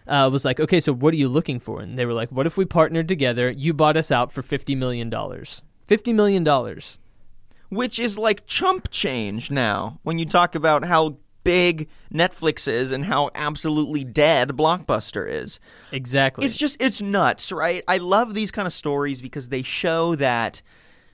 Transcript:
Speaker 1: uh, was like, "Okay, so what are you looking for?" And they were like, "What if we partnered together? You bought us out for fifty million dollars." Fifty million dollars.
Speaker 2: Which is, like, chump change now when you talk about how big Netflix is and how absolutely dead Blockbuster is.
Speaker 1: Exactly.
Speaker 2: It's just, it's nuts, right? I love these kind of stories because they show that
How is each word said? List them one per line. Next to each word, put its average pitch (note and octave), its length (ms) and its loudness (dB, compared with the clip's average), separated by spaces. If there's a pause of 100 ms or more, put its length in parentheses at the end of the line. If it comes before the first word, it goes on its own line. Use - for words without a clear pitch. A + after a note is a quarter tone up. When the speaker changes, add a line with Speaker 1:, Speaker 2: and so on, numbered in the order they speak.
Speaker 1:
uh, C3+ 240 4
was C3+ 120 0
like, B2+ 140 0
"Okay, D#3+ 220 2
so D3 120 2
what C3+ 220 4
are D#3+ 40 0
you C3+ 100 4
looking C3 320 0
for?" - 200 -10
And - 180 -12
they B2 80 0
were A#2+ 80 -2
like, A#2 180 -4
"What C3+ 140 0
if E3 100 -4
we F#3+ 80 2
partnered E3 420 2
together? B2+ 440 0
You C#3 240 -2
bought D3+ 220 4
us D#3 140 0
out B2 220 2
for C3+ 100 -8
fifty - 320 -4
million B2 360 -2
dollars." G2+ 520 -8 (240)
Fifty A3 260 2
million G3+ 300 4
dollars. C3 560 0 (680)
Speaker 2:
Which A3+ 300 -2
is, A3+ 180 -2
like, G#3+ 300 0
chump - 440 0
change A#2 600 -4
now A2 540 0
when E3 160 -2
you E3 40 -2
talk F3 300 2
about D3+ 300 2
how D#3+ 320 2 (260)
big F3 460 2 (260)
Netflix D#3+ 540 0
is B2+ 240 0
and C3+ 120 -4
how D3 300 0
absolutely D3+ 720 -2
dead C#3 460 4
Blockbuster C3+ 800 -2
is. C#2 300 -8 (320)
Speaker 1:
Exactly. C3+ 560 0
Speaker 2:
It's A#3 100 -6
just, C#4+ 240 -4
it's A#3+ 220 0
nuts, G3 480 0
right? F3 380 -2
I F#3 100 2
love G3+ 360 2
these G#3+ 180 -4
kind G3+ 140 -4
of E3+ 60 -6
stories C#3+ 480 -2
because C3 280 -12
they C3 140 -4
show E3 520 0
that B2 480 0 (520)